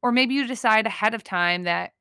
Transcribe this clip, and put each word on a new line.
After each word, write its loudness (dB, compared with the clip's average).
Or 0
maybe 2
you 0
decide 2
ahead -2
of -8
time -2
that -2